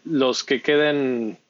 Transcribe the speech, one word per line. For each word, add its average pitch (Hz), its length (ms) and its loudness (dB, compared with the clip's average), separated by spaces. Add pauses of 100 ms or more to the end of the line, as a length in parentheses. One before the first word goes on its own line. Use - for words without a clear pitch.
los 131 400 0
que 131 160 -2
queden, 139 800 0 (120)